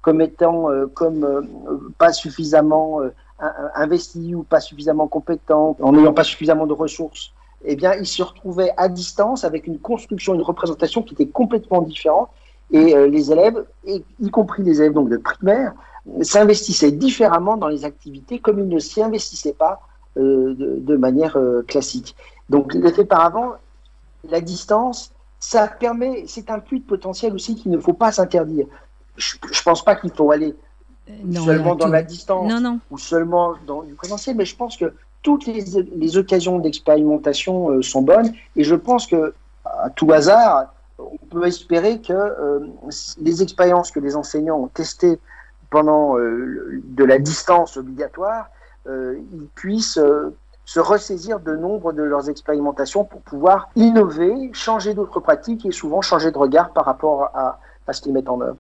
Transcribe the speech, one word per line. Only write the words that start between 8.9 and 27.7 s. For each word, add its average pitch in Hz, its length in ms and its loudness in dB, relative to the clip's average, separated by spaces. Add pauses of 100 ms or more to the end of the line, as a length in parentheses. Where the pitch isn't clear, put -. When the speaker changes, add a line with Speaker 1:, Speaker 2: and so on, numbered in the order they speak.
Speaker 1:
distance 185 540 -4
avec 160 220 -4
une 160 120 -8
construction, - 560 -4
une 165 80 0
représentation 170 600 -4
qui - 120 -12
était 285 140 0
complètement 220 520 0
différente. 160 480 0 (420)
Et, 160 240 6
euh, 143 140 8
les 147 240 2
élèves, 214 320 4 (220)
et, 392 180 -6 (160)
y 196 100 -2
compris 202 320 0
les 160 200 4
élèves 151 100 4
donc, 143 160 2
de 117 80 0
primaire, 202 560 0 (480)
s'investissaient 202 720 4
différemment 202 640 2
dans 175 120 -4
les 147 180 -6
activités 147 520 -14
comme 208 200 0
ils 196 100 -2
ne 170 100 0
s'y - 220 -6
investissaient 214 540 -4
pas, 175 260 -2 (380)
euh, 135 360 2
de, 135 240 -6
de 135 200 0
manière, 139 400 0
euh, 123 240 0
classique. 127 520 -6 (360)
Donc 139 240 0
l'effet 170 320 2
paravent, 190 480 2 (760)
la 170 140 -2
distance, 214 720 -4 (260)
ça 214 280 0
permet, 233 640 -4
c'est 226 240 -12
un 214 80 -6
puits 262 180 -8
de 254 60 -10
potentiel 196 500 -6
aussi 214 220 -8
qu'il 185 160 -4